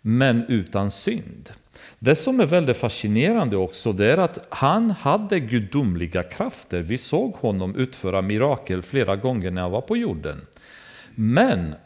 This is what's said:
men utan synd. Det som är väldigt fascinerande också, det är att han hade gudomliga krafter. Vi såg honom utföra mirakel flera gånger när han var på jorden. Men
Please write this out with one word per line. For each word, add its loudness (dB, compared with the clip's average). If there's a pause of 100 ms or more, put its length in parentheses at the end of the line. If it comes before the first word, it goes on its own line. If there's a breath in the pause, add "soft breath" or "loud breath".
men 2
utan 0
synd. -6 (500 loud breath)
Det 4
som 0
är 6
väldigt 2
fascinerande 0
också, -2
det 2
är 6
att -2
han 2
hade 0
gudomliga 0
krafter. -6
Vi -2
såg -2
honom -2
utföra -2
mirakel 0
flera 0
gånger -2
när -4
han -2
var -2
på -2
jorden. -4 (760 loud breath)
Men 2 (100)